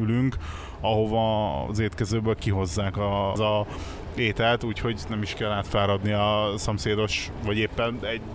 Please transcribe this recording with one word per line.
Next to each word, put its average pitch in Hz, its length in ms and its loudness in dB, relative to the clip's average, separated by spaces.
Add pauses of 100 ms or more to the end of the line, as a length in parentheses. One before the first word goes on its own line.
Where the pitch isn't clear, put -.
ülünk, 120 360 2 (440)
ahova 107 720 2 (120)
az 104 140 -2
étkezőből 110 560 0
kihozzák 95 640 0
a, 101 340 0
az 98 80 -2
a 107 260 2 (500)
ételt, 117 480 2
úgyhogy 117 360 -2 (100)
nem 107 120 -2
is 101 120 -4
kell 110 180 -2
átfáradni 101 600 2
a 104 460 2
szomszédos, 107 760 0 (140)
vagy 107 120 0
éppen 117 440 0
egy 110 200 -4 (140)